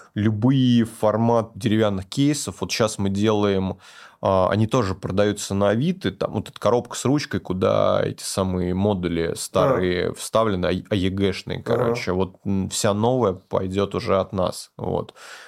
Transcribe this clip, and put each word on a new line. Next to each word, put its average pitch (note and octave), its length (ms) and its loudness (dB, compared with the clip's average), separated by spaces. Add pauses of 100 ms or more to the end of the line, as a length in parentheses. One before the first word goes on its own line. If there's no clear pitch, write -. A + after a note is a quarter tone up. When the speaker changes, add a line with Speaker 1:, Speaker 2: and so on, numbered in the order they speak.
(140)
Speaker 1:
Любые A#2 720 4
формат A2+ 720 2
деревянных G#2 520 0
кейсов. C#3 540 -2
Вот F2+ 120 -6
щас - 260 0
мы G2 100 0
делаем, G2 680 2 (440)
а, F#2+ 300 4
они G#2+ 160 2
тоже G2+ 300 2
продаются G2+ 580 0
на G2+ 140 2
Авито. B2 420 0
Там - 220 -4
вот - 160 -6
эта - 100 -16
коробка A2+ 380 0
с - 80 -6
ручкой, C3+ 340 0
куда G2+ 640 0
эти G#2+ 200 -6
самые F2+ 500 -2
модули F2+ 600 -2
старые F2+ 720 0
Speaker 2:
А. E2 60 -8
Speaker 1:
вставлены, G2+ 520 0
а, E2 40 0 (200)
А A2 60 -2
Е F#2 140 0
Гэшные, F#2 480 -2
Speaker 2:
Ага. A#2 180 -2
Speaker 1:
короче. A#2+ 360 -2
Вот, F#2 220 -2 (100)
м, G2 240 -2
вся G2+ 260 0
новая A2+ 400 2
пойдет G2 600 -2
уже F#2+ 240 0
от F#2 140 -2
нас. F2+ 440 -4
Вот. - 380 -6 (340)